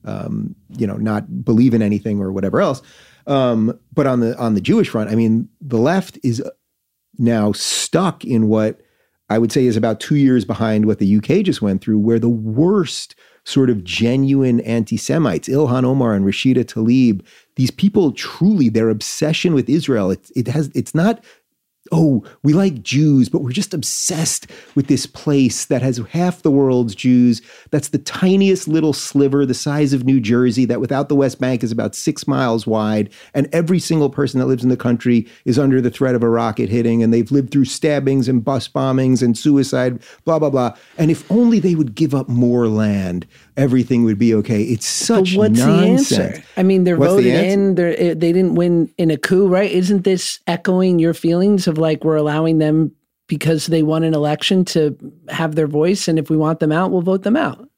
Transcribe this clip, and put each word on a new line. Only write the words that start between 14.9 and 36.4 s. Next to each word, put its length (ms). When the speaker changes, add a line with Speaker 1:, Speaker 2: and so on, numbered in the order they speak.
Speaker 1:
Ilhan 360
Omar 280
and 140
Rashida 400
Tlaib, 560
these 140
people 420
truly, 560
their 220
obsession 640
with 160
Israel, 400
it, 260
it 120
has, 260
it's 200
not, 300
"Oh, 320
we 120
like 280
Jews, 460
but 140
we're 100
just 220
obsessed 760
with 120
this 180
place 640
that 160
has 180
half 280
the 100
world's 440
Jews. 480
That's 180
the 80
tiniest 680
little 280
sliver, 500
the 80
size 400
of 100
New 160
Jersey, 460
that 160
without 300
the 40
West 260
Bank 220
is 80
about 240
six 320
miles 400
wide. 440
And 180
every 260
single 300
person 320
that 60
lives 160
in 80
the 80
country 480
is 140
under 240
the 80
threat 240
of 80
a 80
rocket 400